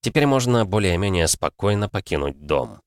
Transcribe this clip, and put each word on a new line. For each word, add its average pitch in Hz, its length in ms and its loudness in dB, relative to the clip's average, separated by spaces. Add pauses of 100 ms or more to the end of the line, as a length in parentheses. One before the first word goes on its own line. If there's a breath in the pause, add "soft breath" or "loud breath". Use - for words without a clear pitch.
Теперь 147 220 2
можно 123 400 2
более-менее 92 600 0
спокойно 101 600 -2
покинуть 71 580 -6
дом. 65 420 -4